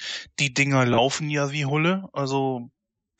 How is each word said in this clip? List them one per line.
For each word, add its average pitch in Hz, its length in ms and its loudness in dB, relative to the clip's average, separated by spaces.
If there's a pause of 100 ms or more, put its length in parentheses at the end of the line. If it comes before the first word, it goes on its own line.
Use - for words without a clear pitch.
(380)
Die 135 160 0
Dinger 139 320 4
laufen 131 420 2
ja 143 220 -2
wie 147 160 -2
Hulle. 170 460 0
Also 135 580 -2 (500)